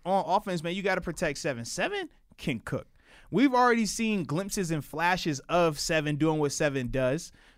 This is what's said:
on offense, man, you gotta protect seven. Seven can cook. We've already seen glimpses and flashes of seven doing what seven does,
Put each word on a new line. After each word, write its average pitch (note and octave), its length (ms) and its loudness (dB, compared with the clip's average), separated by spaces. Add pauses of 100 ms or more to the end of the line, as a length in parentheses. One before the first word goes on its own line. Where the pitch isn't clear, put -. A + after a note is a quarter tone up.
on F#3 220 2
offense, F3+ 360 0
man, E3+ 120 -4
you G3 80 -6
gotta F#3+ 180 2
protect E3 380 -4
seven. B2 260 -4
Seven F4+ 440 -4 (280)
can A#2+ 240 -4
cook. - 260 -6 (440)
We've B3 240 4
already A#3+ 320 4
seen G#3+ 380 -2
glimpses F#3 460 -4
and D#3 140 -2
flashes E3+ 640 0
of E3 300 2
seven D3+ 380 0
doing D#3 240 2
what D3 120 2
seven C#3 360 0
does, C3 440 0 (260)